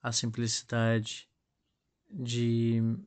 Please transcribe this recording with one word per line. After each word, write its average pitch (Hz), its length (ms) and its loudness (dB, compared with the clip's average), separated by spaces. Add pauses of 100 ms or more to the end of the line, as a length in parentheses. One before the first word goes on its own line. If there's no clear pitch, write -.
a 120 100 -6
simplicidade 113 1160 0 (800)
de 117 720 0 (260)